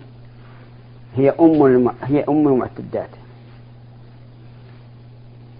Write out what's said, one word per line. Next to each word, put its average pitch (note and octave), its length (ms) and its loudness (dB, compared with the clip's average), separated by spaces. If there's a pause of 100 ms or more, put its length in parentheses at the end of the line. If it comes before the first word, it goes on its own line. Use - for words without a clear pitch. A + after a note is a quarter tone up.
(1160)
هي C3+ 140 2
أم D#3 360 2
الم-، B2 380 2
هي C#3 200 -2
أم D3 240 0
المعتدات، A2 600 -6 (2500)